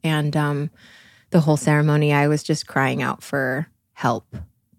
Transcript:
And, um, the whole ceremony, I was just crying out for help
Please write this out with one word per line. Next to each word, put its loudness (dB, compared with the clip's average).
And, -2
um, -2
the 4
whole 4
ceremony, 2
I 2
was 0
just -4
crying -2
out -6
for -4
help -4